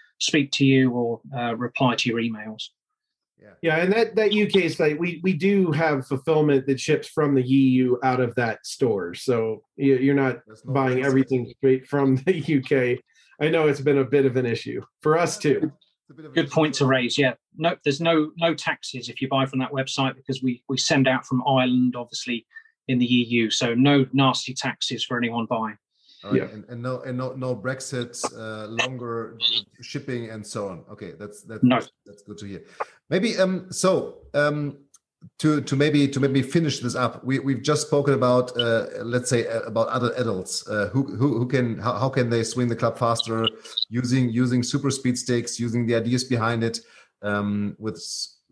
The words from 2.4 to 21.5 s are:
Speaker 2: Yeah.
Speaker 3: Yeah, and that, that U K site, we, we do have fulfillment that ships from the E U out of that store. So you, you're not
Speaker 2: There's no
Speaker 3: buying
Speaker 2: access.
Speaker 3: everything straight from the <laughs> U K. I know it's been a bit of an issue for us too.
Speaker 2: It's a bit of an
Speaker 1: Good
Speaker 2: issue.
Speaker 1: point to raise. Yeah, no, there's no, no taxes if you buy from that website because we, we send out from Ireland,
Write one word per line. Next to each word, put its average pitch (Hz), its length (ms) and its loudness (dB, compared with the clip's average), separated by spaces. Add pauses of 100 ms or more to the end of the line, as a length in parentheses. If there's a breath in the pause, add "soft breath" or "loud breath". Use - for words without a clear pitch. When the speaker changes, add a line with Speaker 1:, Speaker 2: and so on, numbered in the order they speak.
Speaker 2:
Yeah. 104 80 -20 (120)
Speaker 3:
Yeah, 160 160 2
and 180 160 2
that, 220 240 2
that 208 160 4
U 208 140 4
K 170 220 2
site, 151 300 0
we, 170 240 -4
we 190 120 2
do 185 380 4
have 147 360 0
fulfillment 143 580 2
that 135 140 0
ships - 280 -2
from 143 260 0
the 131 80 4
E 131 160 4 (240)
U 123 200 2
out 127 180 2
of 117 160 0
that 117 300 -2
store. 95 480 -2
So 113 500 -2 (120)
you, 135 200 4
you're 135 180 2
not 131 320 2
Speaker 2:
There's 110 180 -20
no 131 80 -8
Speaker 3:
buying 131 260 2
Speaker 2:
access. 135 80 0
Speaker 3:
everything 131 520 2
straight 131 280 2
from 139 300 2
the 170 220 0
<laughs> 139 100 -8
U 147 140 2
K. 131 380 0 (400 soft breath)
I 151 80 2
know 160 200 4
it's 139 120 0
been 139 180 2
a 131 60 4
bit 139 220 4
of 123 100 0
an 123 100 0
issue 117 360 -6 (200)
for 156 160 4
us 165 200 0
too. 151 340 0 (360)
Speaker 2:
It's - 20 -20
a - 40 -20
bit 156 120 -20
of 139 40 -20
an 135 40 -10
Speaker 1:
Good 160 120 2
Speaker 2:
issue. - 80 -8
Speaker 1:
point 156 200 2
to 139 120 2
raise. 127 320 0
Yeah, 131 160 2 (220)
no, 165 260 0
there's 143 180 0
no, 160 360 2
no 170 180 2
taxes 131 540 -8
if - 120 -10
you 131 80 -2
buy 135 180 2
from 135 120 -4
that 127 140 -4
website 135 420 -2
because - 260 -8
we, 127 280 -4
we 131 100 -4
send 135 300 2
out 131 180 0
from 127 200 -2
Ireland, 127 500 2